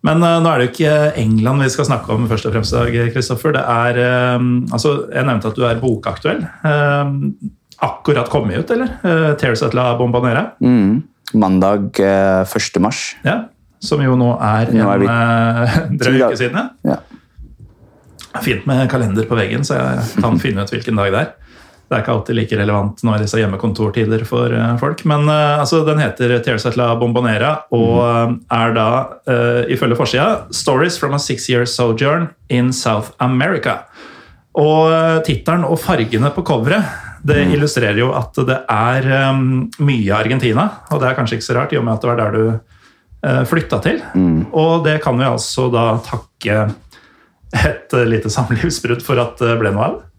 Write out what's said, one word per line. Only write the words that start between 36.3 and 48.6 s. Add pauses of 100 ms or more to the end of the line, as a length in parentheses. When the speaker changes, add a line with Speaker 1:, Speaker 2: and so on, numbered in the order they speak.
Speaker 1:
på
coveret, (420)
det (120)
Speaker 2:
Mhm.
Speaker 1:
illustrerer
jo
at
det
er,
eh, (480)
mye
Argentina, (220)
og
det
er
kanskje
ikke
så
rart,
i
og
med
at
det
var
der
du, (640)
eh,
flytta
til. (140)
Speaker 2:
Mhm.
Speaker 1:
Og
det
kan
vi
altså
da
takke (800)
et,
eh,
lite
samlivsbrudd